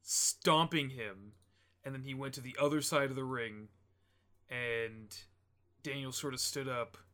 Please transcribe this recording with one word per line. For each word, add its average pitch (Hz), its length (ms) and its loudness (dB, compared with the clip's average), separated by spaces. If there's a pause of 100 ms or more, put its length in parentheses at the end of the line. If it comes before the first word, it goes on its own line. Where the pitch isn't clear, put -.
stomping 160 880 4
him, 104 420 -10 (500)
and 135 120 -8
then 131 80 -6
he 135 100 -8
went 135 220 -6
to 135 60 -8
the 127 200 -10
other 147 200 6
side 139 280 4
of 131 60 -2
the 135 80 -2
ring, 113 460 -4 (800)
and 113 680 -4 (680)
Daniel 139 280 -4
sorta 131 260 -2
stood 139 300 -2
up 120 300 -2 (160)